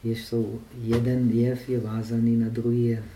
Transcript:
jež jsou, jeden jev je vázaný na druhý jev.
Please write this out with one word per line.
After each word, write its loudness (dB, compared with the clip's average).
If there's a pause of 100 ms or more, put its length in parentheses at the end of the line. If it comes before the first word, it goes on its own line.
jež -4
jsou, -2 (220)
jeden 2
jev 2
je 0
vázaný 0
na 2
druhý 0
jev. 0 (120)